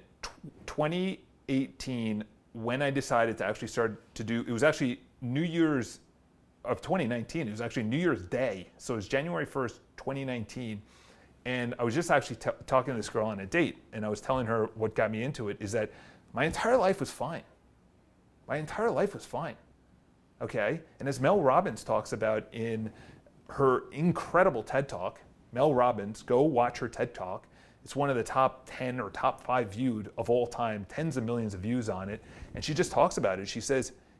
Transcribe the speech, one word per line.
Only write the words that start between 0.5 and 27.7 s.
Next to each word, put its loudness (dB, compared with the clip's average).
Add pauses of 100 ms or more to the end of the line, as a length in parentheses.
twenty -2 (280)
eighteen, -2 (300)
when -2
I 2
decided 2
to -2
actually -2
start -2
to -8
do, -2
it -4
was 0
actually 2 (200)
New -2
Year's 2 (680)
of -2
twenty 0
nineteen. -4
It -4
was -6
actually -4
New 0
Year's 2
Day. -2
So -6
it -2
was -6
January 0
first, -4 (160)
twenty -6
nineteen. -6 (640)
And -2
I 0
was 0
just 0
actually 2
t-, -2 (160)
talking 2
to -4
this -6
girl 0
on -4
a -6
date, 2 (140)
and -4
I 0
was -2
telling 0
her 2
what -2
got 2
me -4
into -6
it -4
is -4
that 0 (420)
my 0
entire 2
life 2
was -2
fine. -6 (1040)
My -2
entire 0
life 2
was -12
fine, -6 (840)
okay? 0 (180)
And -4
as -2
Mel 6
Robbins 4
talks 0
about 0
in -4 (560)
her 4
incredible 4
ted -2
Talk, -6 (320)
Mel 4
Robbins, 2
go 4
watch 4
her -4
ted -4
Talk. -8 (380)